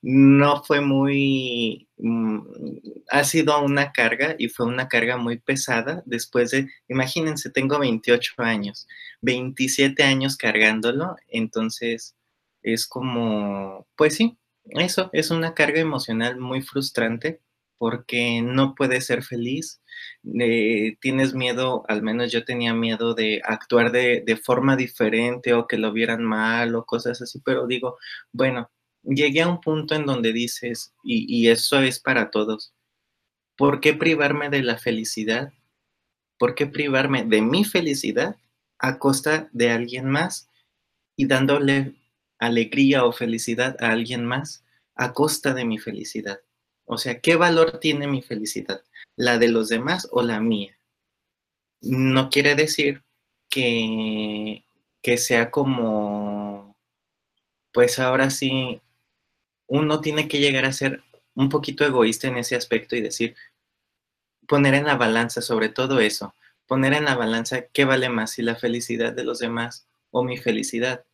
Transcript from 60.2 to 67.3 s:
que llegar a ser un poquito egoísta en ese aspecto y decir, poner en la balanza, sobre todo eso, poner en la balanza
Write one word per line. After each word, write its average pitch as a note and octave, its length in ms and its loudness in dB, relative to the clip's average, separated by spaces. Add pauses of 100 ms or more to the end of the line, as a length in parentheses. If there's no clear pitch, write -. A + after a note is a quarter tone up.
que D3 120 0
llegar C3+ 260 2
a C3+ 60 0
ser C#3 300 -4 (320)
un C3+ 140 2
poquito C#3+ 360 0
egoísta B2 440 2
en B2+ 100 -4
ese B2 180 -4
aspecto A#2+ 400 -2
y A#2 60 -2
decir, - 340 -4 (1120)
poner C#3+ 280 4
en C#3+ 120 2
la C#3+ 100 4
balanza, A#2 460 0
sobre A2+ 260 0
todo C3 320 -2
eso, G#2 340 0 (320)
poner C3+ 280 2
en D3+ 100 0
la C3+ 120 2
balanza A#2 560 -2